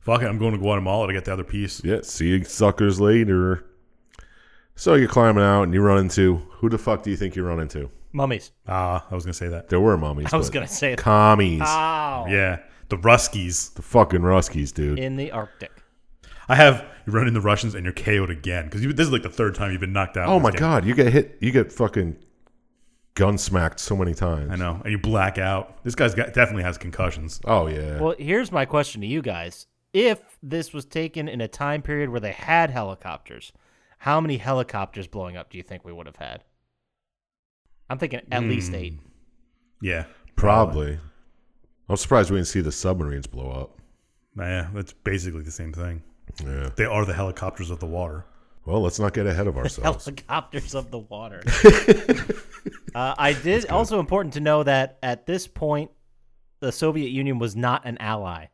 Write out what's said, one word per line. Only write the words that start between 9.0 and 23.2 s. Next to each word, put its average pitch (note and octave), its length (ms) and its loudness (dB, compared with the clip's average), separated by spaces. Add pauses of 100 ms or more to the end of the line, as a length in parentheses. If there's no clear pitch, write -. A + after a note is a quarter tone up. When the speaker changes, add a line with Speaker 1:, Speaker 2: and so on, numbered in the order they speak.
Speaker 1:
I F#2 40 -8
was F2+ 100 -6
gonna F2+ 100 -8
say F2 140 -8
that. E2+ 200 -10
Speaker 2:
There F2+ 120 4
were G#2 160 6
mummies, D2 360 -4
Speaker 3:
I D#3+ 40 2
was D#3+ 120 2
Speaker 2:
but - 60 -8
Speaker 3:
gonna B2+ 140 -6
say - 220 -2
that. B2 80 -4
Speaker 2:
commies. G#2+ 640 6
Speaker 3:
Ow. D3+ 680 -2
Speaker 1:
Yeah. F#2+ 320 0 (280)
The G2+ 100 -4
Ruskies. F#2+ 760 2
Speaker 2:
The - 80 -14
fucking G2 380 6
Ruskies, F2 520 2
dude. D2 260 -2
Speaker 3:
In C3 180 -6
the C#3 160 -6
Arctic. - 380 -12 (760)
Speaker 1:
I B2+ 60 6
have, C3+ 300 8 (220)
you G#2+ 60 -4
run A2+ 140 2
into A#2 140 0
Russians G#2 340 0
and F2+ 100 -8
you're F2+ 100 -4
K G#2 240 0
O'd F#2+ 120 -2
again. E2+ 400 -6
'Cause G#2 120 -6
you, C#3 100 -2
this D3+ 140 2
is, C#3 60 0
like, B2 100 0
the F2+ 80 -8
third G#2 240 0
time G2+ 180 -4
you've F#2 80 -4
been F#2+ 140 -4
knocked F#2+ 220 -2
out F#2 80 -2
in D#3+ 60 2
Speaker 2:
Oh F#3+ 40 6
Speaker 1:
this F3+ 80 6
Speaker 2:
my A2+ 80 6
Speaker 1:
game. - 100 -2
Speaker 2:
God. D3+ 240 2
You A#2 100 2
get B2+ 180 6
hit. - 280 2
You A2+ 100 2
get B2 220 2
fucking G2 440 -2 (1000)
gun G2 240 2